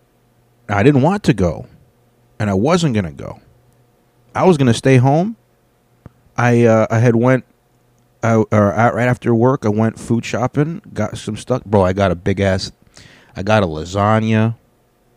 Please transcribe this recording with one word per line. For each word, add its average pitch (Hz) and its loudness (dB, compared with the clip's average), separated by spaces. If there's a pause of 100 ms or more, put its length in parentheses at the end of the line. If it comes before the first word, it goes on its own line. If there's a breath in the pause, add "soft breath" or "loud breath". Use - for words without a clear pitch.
(680)
I 101 0
didn't 139 4
want 185 0
to 156 2
go, 92 -4 (720)
and 104 -2
I - 0
wasn't 147 0
gonna 95 -4
go. - -18 (960)
I 139 -2
was 180 4
gonna 127 2
stay 135 2
home. 156 0 (1040)
I, 120 4
uh, 110 4
I 113 2
had 117 2
went, 123 0 (760)
uh, 113 2
or 104 2
out 117 0
right 117 -2
after 120 -2
work, 123 0
I 107 0
went 107 -2
food 117 -4
shopping, 143 -4 (120)
got 104 -6
some 107 -10
stuff. 127 -6
Bro, 98 2
I 92 0
got 98 0
a 87 -2
big 92 -4
ass, 95 -2 (640 loud breath)
I 95 -10
got 104 2
a - 0
lasagna. 107 -2 (600)